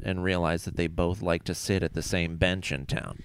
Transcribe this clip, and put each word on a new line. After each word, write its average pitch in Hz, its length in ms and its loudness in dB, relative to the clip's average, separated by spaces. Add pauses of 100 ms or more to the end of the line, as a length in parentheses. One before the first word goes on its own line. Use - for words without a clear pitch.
and 92 180 0
realized 87 440 2
that 76 100 -6
they 85 100 2
both 87 360 0
like 87 220 2
to 90 100 -4
sit 95 280 0
at 80 120 0
the 80 80 -2
same 85 340 0
bench 90 340 -2
in 69 160 -4
town. - 380 -4